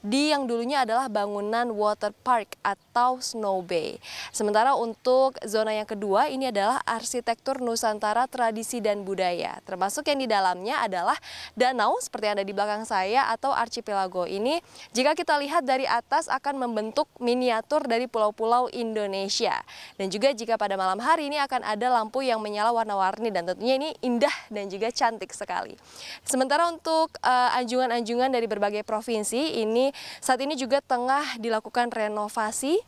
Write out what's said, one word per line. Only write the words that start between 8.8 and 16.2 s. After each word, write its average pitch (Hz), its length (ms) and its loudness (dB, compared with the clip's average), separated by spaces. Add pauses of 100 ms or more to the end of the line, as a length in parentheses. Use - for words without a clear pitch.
dan 208 240 0
budaya. 180 560 -2
Termasuk 196 480 -2
yang 285 80 2
di 262 80 0
dalamnya 196 560 2
adalah 190 320 0 (400)
danau 254 480 2
seperti 214 240 -6
yang 208 160 2
ada 196 80 -2
di - 0 -
belakang 208 320 0
saya 220 480 2
atau 269 240 0
archipelago. 196 720 -2
Ini 220 320 0 (320)
jika 262 240 2
kita 320 240 0
lihat 285 320 0
dari 262 160 2
atas 294 400 0